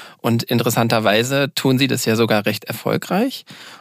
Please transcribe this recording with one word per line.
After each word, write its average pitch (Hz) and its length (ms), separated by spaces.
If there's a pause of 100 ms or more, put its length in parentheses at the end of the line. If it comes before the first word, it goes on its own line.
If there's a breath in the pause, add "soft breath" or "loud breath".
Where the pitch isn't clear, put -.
(200 loud breath)
Und 117 240
interessanterweise 117 1080
tun 135 240
sie 135 100
das 120 180
ja 110 100
sogar 110 300
recht 107 200
erfolgreich. 180 800 (360 loud breath)